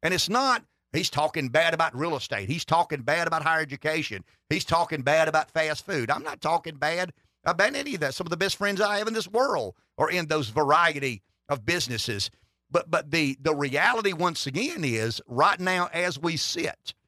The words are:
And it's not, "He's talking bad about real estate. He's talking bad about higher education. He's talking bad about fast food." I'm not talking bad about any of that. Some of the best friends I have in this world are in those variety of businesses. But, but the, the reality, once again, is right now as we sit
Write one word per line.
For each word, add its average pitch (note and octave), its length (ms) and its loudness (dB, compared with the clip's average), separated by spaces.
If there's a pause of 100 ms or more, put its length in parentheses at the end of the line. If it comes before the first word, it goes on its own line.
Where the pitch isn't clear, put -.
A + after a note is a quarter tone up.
And F#3 120 0
it's E3+ 160 0
not, B3 340 2 (280)
"He's E3+ 180 0
talking D3+ 400 0
bad E3 240 4
about D#3+ 220 0
real D3+ 200 -2
estate. G2+ 340 -6
He's D#3+ 160 -4
talking D#3 360 2
bad D#3+ 260 0
about D#3+ 160 -2
higher D#3+ 180 2
education. D3 600 -4 (260)
He's E3+ 160 -2
talking E3 360 0
bad D#3 260 4
about D3+ 240 0
fast D#3 340 -2
food." C#3+ 240 -2
I'm D3 140 0
not C#3+ 180 -8
talking E3 340 -2
bad E3 380 -2 (320)
about G3 300 2
any C#4 180 -4
of E3+ 80 -2
that. C3+ 140 -2
Some F#3 100 -4
of E3 60 -4
the F3 60 -4
best F#3 200 0
friends G3+ 240 0
I G#3 160 2
have G#3+ 100 -2
in A3+ 60 -4
this A3 140 -2
world G3 480 0 (220)
are D3 120 2
in F3 180 -2
those D3 220 0
variety C#3+ 720 4 (260)
of B2+ 180 -4
businesses. A#2 680 -2 (400)
But, - 200 0
but D#3 200 0
the, D3 300 0
the D#3 140 2
reality, F#3 580 2
once E3+ 320 -2
again, G#3 380 -4
is A2+ 420 -2
right E3 340 2
now F3+ 320 0
as E3+ 280 -2
we E3 180 -2
sit - 560 -6 (140)